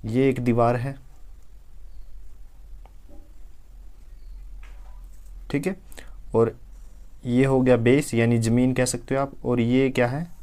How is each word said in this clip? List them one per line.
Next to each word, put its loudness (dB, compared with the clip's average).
ये 4
एक 0
दीवार 4
है, -4
ठीक 0
है, -2
और 4
ये 4
हो 4
गया 6
बेस, 4
यानी 4
ज़मीन 4
कह 4
सकते -2
हो 2
आप, -2
और 2
ये 4
क्या 2
है -4